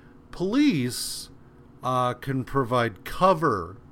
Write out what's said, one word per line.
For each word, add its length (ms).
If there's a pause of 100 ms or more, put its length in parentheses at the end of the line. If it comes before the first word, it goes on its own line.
(300)
police, 1000 (520)
uh, 320
can 300
provide 600
cover 720 (160)